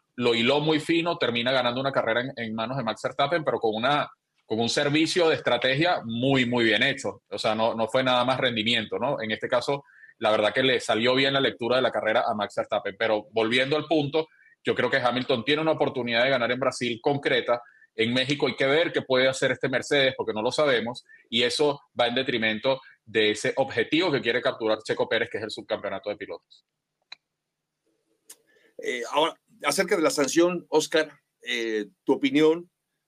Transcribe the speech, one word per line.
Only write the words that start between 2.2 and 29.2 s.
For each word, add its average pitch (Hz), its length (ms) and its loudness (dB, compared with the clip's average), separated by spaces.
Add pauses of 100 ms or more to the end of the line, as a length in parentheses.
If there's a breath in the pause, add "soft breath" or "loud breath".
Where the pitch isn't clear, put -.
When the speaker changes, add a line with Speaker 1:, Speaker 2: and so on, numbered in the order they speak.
Speaker 1:
en, 131 140 -6
en 113 180 -8
manos 113 240 -6
de 127 60 -6
Max 110 200 -4
Verstappen, 151 400 -2
pero 120 160 -2
con 110 160 0
una, 131 340 0 (360)
con 110 140 -4
un 117 100 0
servicio 160 600 2
de 143 60 4
estrategia 135 680 0
muy, 123 420 0
muy 120 200 2
bien 107 180 4
hecho. 127 460 -4
O 101 100 -8
sea, 110 160 0
no, 113 200 0
no 113 120 0
fue 131 160 2
nada 123 220 2
más 127 140 0
rendimiento, 113 600 -2
¿no? 131 220 -4
En 110 100 -6
este 110 160 -6
caso, 127 380 -2 (320 loud breath)
la 110 140 2
verdad 107 220 2
que 131 100 0
le 127 160 2
salió 117 360 2
bien 135 180 2
la 139 60 2
lectura 120 380 0
de 131 40 2
la 113 100 0
carrera 110 360 0
a 110 80 -2
Max 104 200 -4
Verstappen, 101 420 -4
pero 110 340 0
volviendo 123 460 0
al 147 80 -4
punto, 156 420 0 (360 soft breath)
yo 110 120 0
creo 120 140 0
que 135 80 0
Hamilton 123 460 0
tiene 147 180 0
una 160 100 2
oportunidad 127 520 0
de 131 60 2
ganar 120 220 0
en 127 80 -2
Brasil 123 420 -2
concreta. 135 600 0 (340 loud breath)
En 113 180 0
México 131 320 0
hay 123 100 -2
que 135 120 0
ver 156 240 2
qué 135 100 -2
puede 131 260 2
hacer 131 240 0
este 131 180 -4
Mercedes, 131 460 0
porque 107 180 -4
no 107 100 -4
lo 123 80 0
sabemos, 123 520 0 (240 loud breath)
y 117 140 -2
eso 139 400 0 (180)
va 120 60 4
en 120 80 0
detrimento 123 640 -2 (240 loud breath)
de 107 280 2
ese 120 260 -2
objetivo 143 540 0
que 127 100 0
quiere 117 200 0
capturar 113 420 0
Checo 120 260 -2
Pérez, 110 220 -2
que 104 80 -6
es 107 40 -8
el 104 80 -8
subcampeonato 101 600 -6
de 101 40 -4
pilotos. 92 500 -14 (2250 soft breath)
Speaker 2:
Eh, 120 280 -4
ahora, 151 240 0 (280)